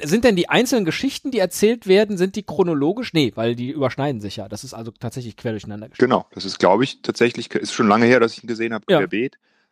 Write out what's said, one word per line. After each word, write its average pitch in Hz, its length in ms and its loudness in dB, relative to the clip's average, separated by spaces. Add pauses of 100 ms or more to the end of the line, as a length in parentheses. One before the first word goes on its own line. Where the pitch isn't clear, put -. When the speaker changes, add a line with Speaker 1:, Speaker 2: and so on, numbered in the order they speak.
Speaker 1:
sind 180 180 0
denn 226 140 4
die 175 120 0
einzelnen 226 360 2
Geschichten, 269 480 -4
die 233 80 0
erzählt 208 480 0
werden, 208 280 4
sind 190 200 0
die 208 80 -8
chronologisch? 170 680 -2
Nee, 143 200 2
weil 117 220 -2
die 123 140 -8
überschneiden 135 500 -4
sich 101 160 -10
ja. 101 120 -12
Das 104 140 -12
ist 131 120 -16
also 113 180 -14
tatsächlich 120 440 -12
quer 120 140 -6
durcheinander 107 380 -10
geschnitten. - 220 0
Speaker 2:
Genau, 101 220 0
das 92 120 -14
ist, 92 160 -10
glaub 95 220 6
ich, - 200 -6
tatsächlich, - 500 -2
ist - 200 -4
schon 117 160 2
lange 113 180 6
her, 123 140 6
dass 113 160 2
ich - 80 -20
ihn 113 40 -20
gesehen 113 260 -6
hab, 107 140 -10
Speaker 1:
Ja. 180 100 4
Speaker 2:
querbeet. 113 400 -4 (340)